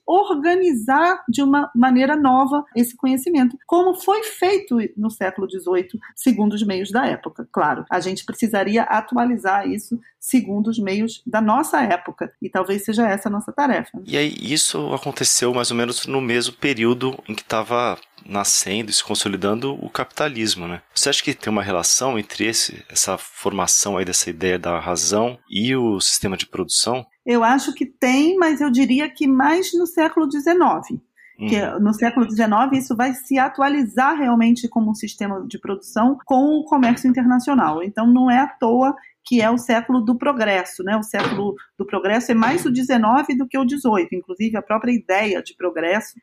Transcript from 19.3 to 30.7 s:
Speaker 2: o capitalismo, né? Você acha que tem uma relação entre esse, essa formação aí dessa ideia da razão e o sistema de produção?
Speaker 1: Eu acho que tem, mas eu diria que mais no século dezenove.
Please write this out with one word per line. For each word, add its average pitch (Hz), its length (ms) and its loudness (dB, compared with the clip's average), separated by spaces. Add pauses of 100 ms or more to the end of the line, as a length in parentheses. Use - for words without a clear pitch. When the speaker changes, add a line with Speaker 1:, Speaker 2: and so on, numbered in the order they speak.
Speaker 2:
o - 160 -12
capitalismo, 110 760 -4
né? 87 140 -10 (140)
Você - 160 -2
acha 143 120 -2
que 143 120 -4
tem - 180 -6
uma 104 100 0
relação 101 560 -2
entre 104 280 -6
esse, - 420 -4
essa - 300 -2
formação 95 800 -2
aí 92 80 -2
dessa 90 240 -2
ideia 90 280 -2
da 87 220 -4
razão 104 580 -2 (120)
e 117 260 -2
o 110 240 0
sistema - 380 -2
de - 80 -8
produção? 117 580 -4 (220)
Speaker 1:
Eu 240 180 2
acho 269 300 0
que - 100 -6
tem, 277 540 2
mas 311 240 2
eu 294 80 0
diria 262 400 2
que 302 160 -2
mais 294 480 2
no 349 120 0
século 320 400 0
dezenove. 285 760 0 (460)